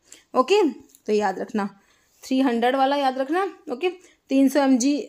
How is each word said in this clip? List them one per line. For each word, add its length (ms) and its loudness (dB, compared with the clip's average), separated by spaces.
ओके। 340 2
तो 420 -10
याद 260 -2
रखना 400 -6
थ्री 180 -2
हंड्रेड 340 0
वाला 200 0
याद 220 -2
रखना, 260 -2
ओके। 180 -4
तीन 200 4
सौ 100 0
एमजी 500 2